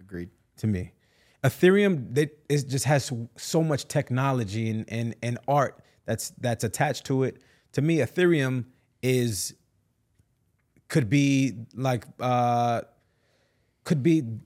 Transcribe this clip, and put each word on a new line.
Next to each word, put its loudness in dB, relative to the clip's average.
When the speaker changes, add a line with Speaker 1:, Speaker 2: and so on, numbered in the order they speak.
Speaker 1:
Agreed. -10
Speaker 2:
to -4
me. -2
Ethereum, 2
they, 0
it 0
just -2
has 2
so, -8
so -2
much -2
technology -2
and, -4
and, -6
and -4
art 0
that's, -6
that's -2
attached -2
to 0
it. -4
To 0
me, 2
Ethereum 2
is, 0
could 2
be 2
like, -2
uh, 2
could 0
be 4